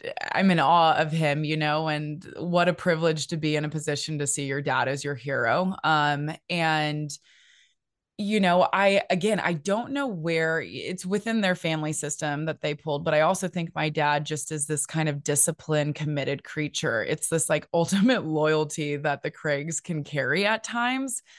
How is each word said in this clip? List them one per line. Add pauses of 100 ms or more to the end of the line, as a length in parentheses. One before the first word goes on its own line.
(320)
I'm
in
awe
of
him,
you
know,
and (140)
what
a
privilege
to
be
in
a
position
to
see
your
dad
as
your
hero.
Um, (160)
and, (1080)
you
know,
I,
again,
I
don't
know
where
it's
within
their
family
system
that
they
pulled,
but
I
also
think
my
dad
just
is
this
kind
of
disciplined,
committed
creature.
It's
this,
like,
<laughs>
ultimate
loyalty
that
the
Craigs
can
carry
at
times. (160)